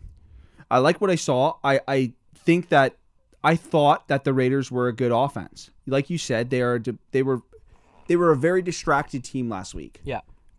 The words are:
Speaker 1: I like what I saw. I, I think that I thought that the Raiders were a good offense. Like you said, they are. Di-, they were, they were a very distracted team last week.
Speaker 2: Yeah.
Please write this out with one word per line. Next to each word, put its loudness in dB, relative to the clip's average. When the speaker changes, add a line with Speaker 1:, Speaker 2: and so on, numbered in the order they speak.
Speaker 1:
I 4
like 2
what 0
I 2
saw. 0
I, 2
I -2
think 0
that 4
I 4
thought 2
that 0
the 0
Raiders 0
were -2
a -4
good -2
offense. -4
Like -2
you -4
said, -4
they 0
are. 0
Di-, -8
they 2
were, -2
they 2
were 4
a 4
very 2
distracted -4
team -6
last -10
week. -16
Speaker 2:
Yeah. -8